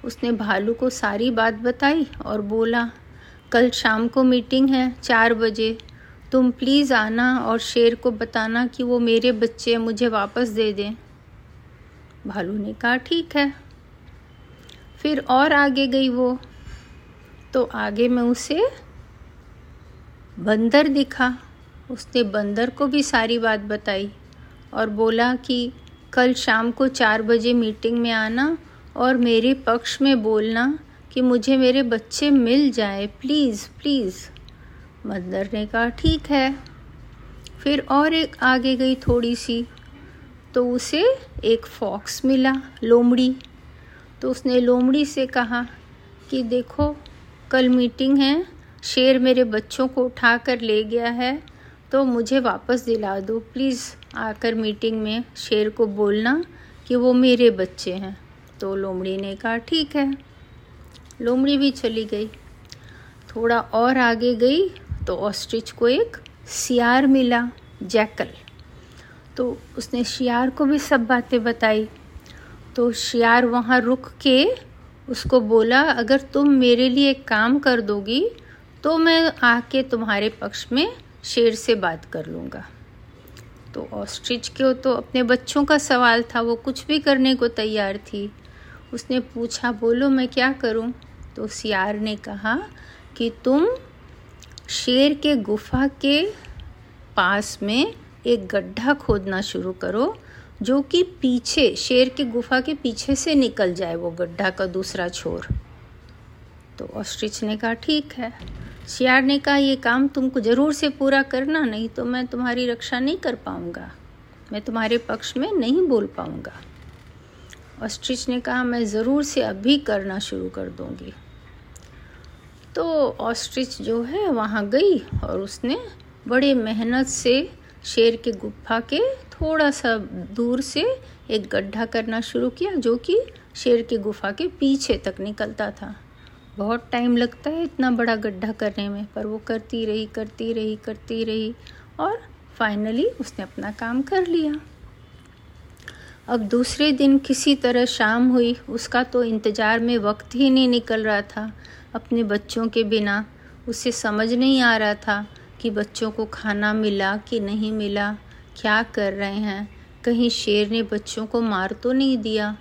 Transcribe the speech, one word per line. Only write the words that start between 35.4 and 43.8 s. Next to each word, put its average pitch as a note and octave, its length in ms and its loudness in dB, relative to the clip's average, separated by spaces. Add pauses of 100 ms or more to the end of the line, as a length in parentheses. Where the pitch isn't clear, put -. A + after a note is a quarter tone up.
ने G#3+ 140 -4
कहा, A3+ 220 0
"ठीक D#4 380 0
है।" C#4 300 0 (1040)
फिर C#4+ 280 0
और D4 240 4
एक D#4+ 280 -2
आगे B3+ 340 2
गई C4 180 2
थोड़ी A#3+ 420 0
सी, A#3 300 -4 (880)
तो B3 160 2
उसे E4+ 480 0 (260)
एक A3+ 220 2
फॉक्स - 580 -8
मिला, C4 300 4 (300)
लोमड़ी। A#3+ 520 6 (840)